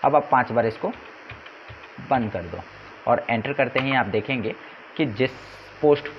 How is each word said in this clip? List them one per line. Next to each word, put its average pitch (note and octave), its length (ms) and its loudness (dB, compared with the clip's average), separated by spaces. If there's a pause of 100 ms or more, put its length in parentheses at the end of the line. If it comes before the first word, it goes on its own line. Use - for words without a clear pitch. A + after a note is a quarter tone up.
अब C#3 120 6
आप D3 160 4
पांच B2 200 4
बार A#2 140 4
इसको A2+ 220 -4 (1200)
बंद A#2 220 2
कर F2 100 -4
दो E2+ 180 -8 (480)
और A#2+ 220 4
एंटर A#2 220 0
करते C3 280 2
ही C3+ 140 0
आप A#2+ 120 2
देखेंगे A2 480 -2 (420)
कि D#3 100 2
जिस A#2 240 0 (520)
पोस्ट D3 260 6 (100)